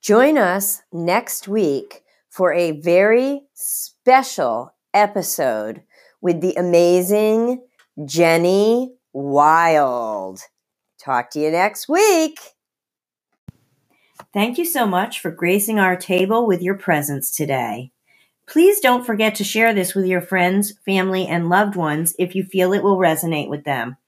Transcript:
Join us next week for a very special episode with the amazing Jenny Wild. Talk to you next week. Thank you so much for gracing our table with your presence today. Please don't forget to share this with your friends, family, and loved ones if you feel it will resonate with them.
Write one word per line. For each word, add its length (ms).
Join 340
us 440
next 560
week 560
for 260
a 180
very 720
special 1200
episode 880
with 220
the 140
amazing 1040
Jenny 880
Wild. 1300
Talk 320
to 80
you 120
next 360
week. 500
Thank 240
you 80
so 200
much 360
for 100
gracing 480
our 160
table 500
with 160
your 140
presence 560
today. 640
Please 360
don't 240
forget 300
to 100
share 280
this 220
with 100
your 140
friends, 540
family, 440
and 200
loved 300
ones 420
if 160
you 80
feel 300
it 100
will 140
resonate 500
with 160
them. 320